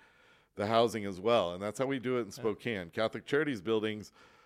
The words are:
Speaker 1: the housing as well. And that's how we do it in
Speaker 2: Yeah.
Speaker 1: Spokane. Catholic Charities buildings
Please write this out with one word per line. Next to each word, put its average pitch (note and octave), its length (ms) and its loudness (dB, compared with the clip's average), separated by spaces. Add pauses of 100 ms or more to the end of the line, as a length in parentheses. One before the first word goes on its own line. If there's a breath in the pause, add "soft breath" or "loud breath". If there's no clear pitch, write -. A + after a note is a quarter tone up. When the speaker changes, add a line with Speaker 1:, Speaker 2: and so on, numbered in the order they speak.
(560 soft breath)
Speaker 1:
the G2+ 120 -2
housing A2+ 380 4
as F#2+ 140 -6
well. G2 340 4
And F#2 80 -8
that's G#2 180 -4
how C3+ 60 2
we C3+ 140 -2
do B2+ 180 -2
it A#2+ 40 0
in G2+ 60 -4
Speaker 2:
Yeah. G2 60 -14
Speaker 1:
Spokane. G#2+ 580 -4
Catholic A2 340 -2
Charities C#3+ 360 0
buildings G#2+ 500 0 (340 soft breath)